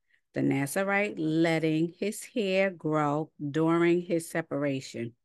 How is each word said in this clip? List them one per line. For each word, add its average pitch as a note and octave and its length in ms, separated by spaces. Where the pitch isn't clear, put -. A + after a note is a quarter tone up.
The C3+ 80
Nazarite G3 800
letting D#3+ 680
his G#3 240
hair G3 480
grow D#3 600
during E3+ 500
his E3+ 280
separation. C#3 960